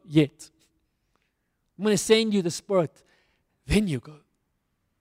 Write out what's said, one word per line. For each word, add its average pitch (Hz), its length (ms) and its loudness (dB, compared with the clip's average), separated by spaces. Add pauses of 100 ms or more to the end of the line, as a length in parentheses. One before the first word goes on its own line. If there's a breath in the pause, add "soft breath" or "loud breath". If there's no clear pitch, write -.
yet. 151 460 -2 (1300)
I'm 185 60 -10
gonna 208 120 2
send 220 380 0
you 196 80 2
the 170 80 -2
Spirit. - 540 -4 (600)
Then 196 200 0
you 135 140 -6
go." 151 160 -20 (840)